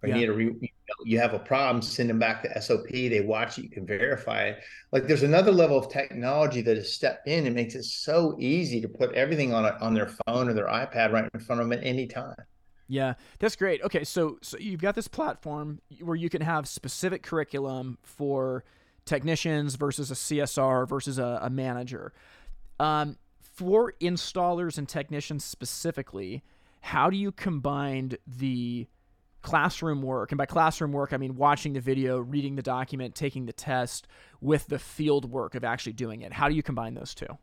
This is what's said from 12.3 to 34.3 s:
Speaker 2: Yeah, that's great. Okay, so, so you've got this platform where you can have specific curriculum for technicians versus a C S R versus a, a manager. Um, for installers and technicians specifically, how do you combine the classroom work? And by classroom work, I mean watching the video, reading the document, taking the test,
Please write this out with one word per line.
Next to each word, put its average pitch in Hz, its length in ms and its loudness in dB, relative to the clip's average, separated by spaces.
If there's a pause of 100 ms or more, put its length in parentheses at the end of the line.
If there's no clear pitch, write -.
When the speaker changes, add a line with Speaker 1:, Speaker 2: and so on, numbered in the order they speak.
Speaker 2:
Yeah, 135 260 0 (240)
that's 214 180 0
great. 185 260 0
Okay, 175 220 0
so, 160 360 -2
so - 160 -12
you've 190 240 -8
got 196 140 0
this 226 140 -6
platform 151 720 -6 (180)
where 170 160 -4
you 165 140 -2
can 175 100 -2
have 156 260 0
specific - 560 -6
curriculum 135 800 -4
for 131 640 -2 (400)
technicians 147 720 0
versus 139 340 -2
a 131 40 -8
C 147 260 -2
S 147 180 -2
R 131 280 4
versus 135 320 -4
a, 120 240 -2
a 123 80 -2
manager. 127 600 -4 (680)
Um, 151 360 0 (240)
for 202 600 2
installers 175 800 0
and 143 100 -4
technicians 147 560 -6
specifically, 123 1000 -6 (380)
how 156 300 2
do 196 60 0
you 196 160 -2
combine 139 840 -2 (100)
the 123 600 -4 (560)
classroom 156 600 0
work? 131 300 -2
And 143 60 0
by 139 80 0
classroom 160 460 2
work, 143 200 -2
I 139 60 0
mean 131 180 -6
watching 143 380 4
the 135 60 -4
video, 127 380 2
reading 139 380 -2
the 139 60 -4
document, 127 520 -4
taking 135 320 -4
the 113 60 -8
test, - 540 -4 (340)